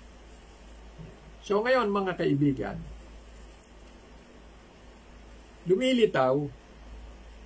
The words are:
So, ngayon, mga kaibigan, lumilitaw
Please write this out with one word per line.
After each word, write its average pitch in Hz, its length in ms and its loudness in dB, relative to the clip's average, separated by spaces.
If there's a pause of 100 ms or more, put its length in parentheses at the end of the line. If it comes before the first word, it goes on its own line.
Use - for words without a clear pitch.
(1500)
So, 208 180 0
ngayon, 247 240 2
mga 196 300 0
kaibigan, 143 600 0 (2750)
lumilitaw 185 800 2 (1040)